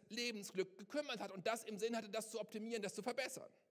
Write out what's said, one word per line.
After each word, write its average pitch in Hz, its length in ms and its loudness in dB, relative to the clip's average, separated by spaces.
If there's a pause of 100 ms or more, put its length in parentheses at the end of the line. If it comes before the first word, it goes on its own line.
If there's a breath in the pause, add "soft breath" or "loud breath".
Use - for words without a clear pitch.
Lebensglück 208 720 0
gekümmert 269 420 0
hat 202 120 -2
und 190 140 -2
das 233 200 4
im 220 120 -2
Sinn 226 200 2
hatte, 220 120 -2
das 214 220 0
zu 220 80 0
optimieren, 214 420 -2
das 196 120 0
zu 208 100 -2
verbessern. - 480 0 (200)